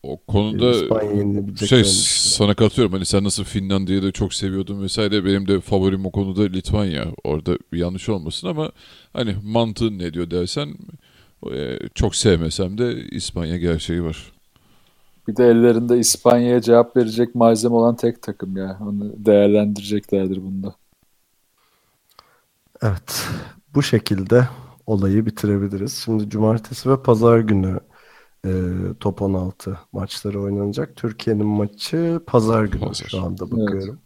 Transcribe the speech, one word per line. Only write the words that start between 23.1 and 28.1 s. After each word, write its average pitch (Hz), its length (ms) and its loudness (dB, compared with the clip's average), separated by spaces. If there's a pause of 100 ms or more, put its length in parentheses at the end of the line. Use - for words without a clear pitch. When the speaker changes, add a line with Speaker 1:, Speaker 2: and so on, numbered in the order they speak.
Speaker 2:
Bu 143 80 2
şekilde 107 640 2 (380)
olayı 101 400 2
bitirebiliriz. 101 680 -2
Şimdi 107 360 -4
cumartesi 110 600 0
ve 131 140 2
pazar 117 360 6
günü, 98 400 0 (680)